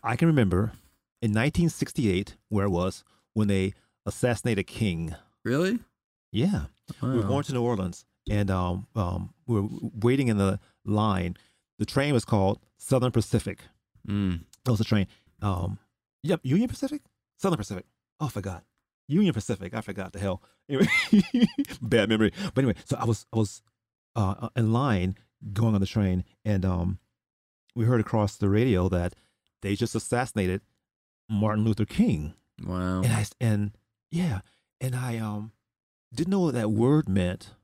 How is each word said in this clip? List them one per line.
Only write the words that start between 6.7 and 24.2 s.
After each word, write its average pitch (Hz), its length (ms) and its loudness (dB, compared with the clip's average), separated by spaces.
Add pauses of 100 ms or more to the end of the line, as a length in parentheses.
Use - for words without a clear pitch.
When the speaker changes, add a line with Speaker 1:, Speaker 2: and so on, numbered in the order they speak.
Speaker 1:
We 123 80 -2
were 123 120 0
Speaker 2:
Wow. 98 60 -2
Speaker 1:
going 139 180 0
to 143 80 -8
New 123 100 0
Orleans, 98 420 -2 (240)
and, 104 220 0
um, 90 440 -2
um, 90 380 -4 (140)
we 117 80 0
were 98 80 2
w-, - 320 -8
waiting 123 320 2
in 107 100 2
the 98 220 2 (260)
line. 101 520 0 (420)
The 107 60 0
train 143 280 0
was 120 120 2
called 101 340 2 (180)
Southern 123 340 0
Pacific. 110 500 -2 (460)
Speaker 2:
Mm. 95 340 -2 (220)
Speaker 1:
That 120 80 0
was 104 80 2
the 107 60 2
train. 101 220 2 (340)
Um, 95 380 -4 (440)
yep, 165 200 0
Union 180 260 2
Pacific? 277 320 -6 (360)
Southern 180 200 0
Pacific. 101 280 -8 (340)
Oh, 156 60 -4
I 131 40 -4
forgot. 95 340 -8 (440)
Union 170 260 2
Pacific. 92 400 -6
I 110 80 -6
forgot 95 320 -10
the 98 60 -12
hell. 95 220 -2 (260)
Anyway, 135 200 2 (240)
<laughs> - 680 2
bad 110 280 2
memory. 110 220 4 (220)
But 135 100 2
anyway, 113 120 0 (100)
so - 140 -4
I 113 60 -4
was, 113 280 -2
I 113 40 0
was, 107 240 -2 (540)
uh, 98 260 0